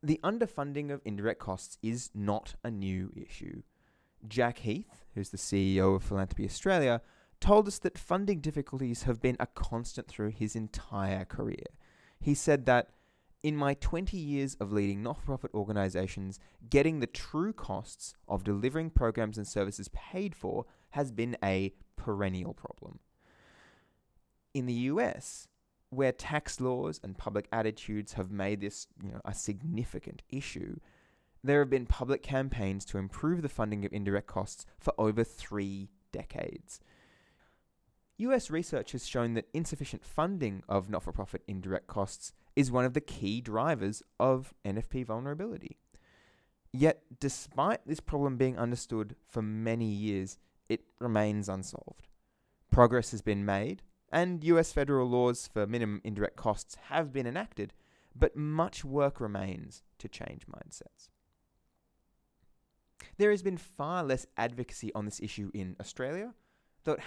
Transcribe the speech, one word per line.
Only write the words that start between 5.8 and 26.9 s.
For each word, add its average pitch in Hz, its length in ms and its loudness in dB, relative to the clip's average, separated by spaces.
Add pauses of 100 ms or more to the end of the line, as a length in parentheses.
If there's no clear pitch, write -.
O 95 120 8
of 95 100 2
Philanthropy 95 420 -2
Australia, 139 560 2 (380)
told 208 280 8
us 202 120 -6
that - 180 -2
funding 196 420 0
difficulties 135 640 -2
have 117 160 2
been 127 200 2
a 123 80 0
constant - 600 -4
through 107 220 -2
his 107 260 -2
entire 98 720 -4
career. - 400 -6 (540)
He 143 160 4
said 139 320 4
that, 123 240 6 (500)
"In 151 140 0
my 143 180 2
twenty 190 440 -2
years 143 380 -2
of 101 160 -4
leading 101 300 2
not-for-profit 131 540 -4
organisations, 98 840 -2 (300)
getting 147 300 6
the 117 80 0
true 180 440 -2
costs - 640 -8 (140)
of 95 160 0
delivering 131 480 0
programs 110 480 2
and 101 80 -6
services 101 400 -2
paid 185 480 -6
for - 320 -4 (240)
has 139 200 -2
been 117 320 -2
a 95 300 2 (220)
perennial 98 580 -2
problem." - 460 -14 (1500)
In 127 140 0
the 123 60 0
U 131 280 2
S, - 460 -4 (420)
where 131 220 2
tax - 480 -4
laws 127 440 -2